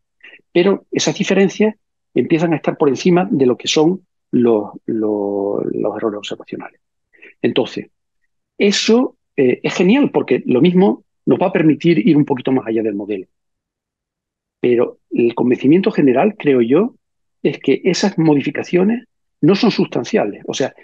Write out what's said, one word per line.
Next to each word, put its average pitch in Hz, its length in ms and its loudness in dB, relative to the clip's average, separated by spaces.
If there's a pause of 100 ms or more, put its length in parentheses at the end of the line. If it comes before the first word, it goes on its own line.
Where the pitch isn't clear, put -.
(520)
pero 202 400 0
esas - 260 -2
diferencias 202 580 0 (380)
empiezan 165 400 0
a - 20 2
estar - 220 -4
por 156 100 2
encima 175 420 2
de 135 160 0
lo 123 120 2
que - 100 -10
son 165 380 0 (260)
los, 117 400 0 (140)
los, 101 800 -4
los 104 320 -4
errores 107 200 -4
observacionales. - 640 -14 (640)
Entonces, - 480 -2 (680)
eso, 220 600 0 (180)
eh, 127 260 2
es 147 120 -4
genial 220 380 2
porque - 340 -2
lo 123 160 0
mismo 185 420 2 (220)
nos 120 160 2
va 180 60 2
a 185 40 -2
permitir 160 560 2
ir 156 80 4
un 147 80 4
poquito 131 300 -2
más 113 120 -2
allá 113 180 -2
del 107 120 -4
modelo. 101 320 -8 (1300)
Pero 123 380 0 (120)
el 117 240 0
convencimiento 143 560 0
general, 151 460 2
creo 135 240 2
yo, 151 340 0 (480)
es 143 160 -2
que - 240 0
esas 190 340 -2
modificaciones 160 920 0 (320)
no 175 140 4
son 196 160 2
sustanciales. 131 760 -4
O - 60 -8
sea, 135 200 -4 (100)